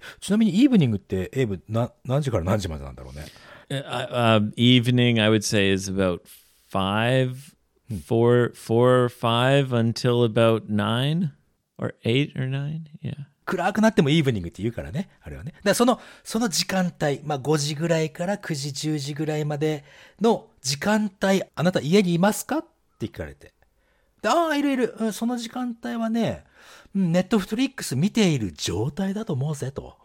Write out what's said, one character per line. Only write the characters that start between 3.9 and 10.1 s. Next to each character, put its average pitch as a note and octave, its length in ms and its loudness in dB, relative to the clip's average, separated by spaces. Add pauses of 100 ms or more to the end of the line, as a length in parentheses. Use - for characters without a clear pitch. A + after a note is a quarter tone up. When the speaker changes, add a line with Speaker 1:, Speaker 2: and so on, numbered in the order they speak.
Speaker 2:
uh, A2+ 480 2
evening, A#2+ 680 4
I G#2+ 60 4
would A2 140 2
say, G2 280 2
is F#2+ 180 0
about F#2 320 0 (480)
five, B2 840 -2 (340)
Speaker 1:
Hmm. G2+ 120 -8
Speaker 2:
four, A#2 520 2
four B2 500 2
or A#2+ 60 0
five B2+ 640 0
until A#2+ 520 2